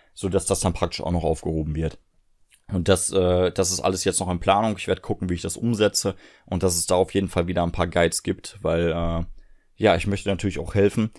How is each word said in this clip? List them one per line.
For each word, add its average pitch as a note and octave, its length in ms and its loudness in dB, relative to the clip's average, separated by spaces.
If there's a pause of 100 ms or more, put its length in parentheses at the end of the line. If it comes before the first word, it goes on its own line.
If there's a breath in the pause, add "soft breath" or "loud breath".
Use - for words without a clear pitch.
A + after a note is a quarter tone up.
(140 soft breath)
sodass F#2 320 -2
das F#2+ 140 0
dann F2+ 120 2
praktisch - 280 -4
auch - 100 -4
noch E2+ 140 0
aufgehoben D#2 500 -2
wird. D#2 240 -4 (720)
Und F2+ 160 -2
das, F#2+ 220 2
äh, F2+ 400 2
das F2+ 220 0
ist F2 80 -4
alles F#2+ 240 0
jetzt F#2 160 0
noch F#2 100 -4
in F2 80 -2
Planung. G2+ 380 2
Ich - 100 -10
werd F#2 160 -2
gucken, F#2+ 280 -4
wie F2+ 40 -2
ich E2+ 80 -4
das F2 140 -6
umsetze G#2 580 2 (320 soft breath)
und F2+ 160 -2
dass F2 140 2
es E2+ 100 -2
da F2+ 80 2
auf F#2 180 4
jeden G2 160 2
Fall E2+ 200 -2
wieder F2 160 0
ein E2+ 80 -2
paar F2 160 -2
Guides E2+ 340 2
gibt, - 400 -6
weil, E2 300 2
äh, E2+ 320 -2 (500)
ja, G2 220 4
ich E2+ 100 -2
möchte G2+ 220 -4
natürlich F#2+ 320 -2
auch E2+ 160 -6
helfen G#2+ 420 2